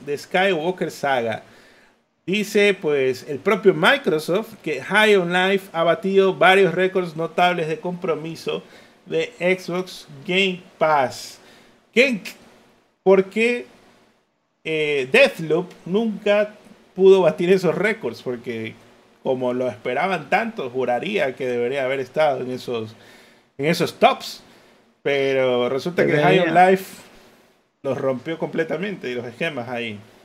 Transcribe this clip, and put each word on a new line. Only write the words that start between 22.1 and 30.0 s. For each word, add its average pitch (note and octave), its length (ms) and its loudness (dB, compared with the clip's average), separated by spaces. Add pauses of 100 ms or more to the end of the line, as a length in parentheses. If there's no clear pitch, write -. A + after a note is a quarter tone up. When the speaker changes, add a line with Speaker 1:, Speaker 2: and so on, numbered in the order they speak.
Speaker 1:
en B2+ 100 -8
esos, A#2 440 -8 (600)
en C#3 80 -4
esos E3+ 340 -2
tops. - 440 0 (580)
Pero C3+ 680 0
resulta D3 360 -2
que C#3+ 80 0
High F3 260 4
on F3 60 2
Speaker 2:
Debería. F3 260 6
Speaker 1:
Life - 300 -2 (800)
los C3 160 -2
rompió C3+ 400 -4
completamente D#3+ 720 -4
y B2 40 -6
los A#2+ 100 -6
esquemas B2 440 -6
ahí. A#2 300 -8 (260)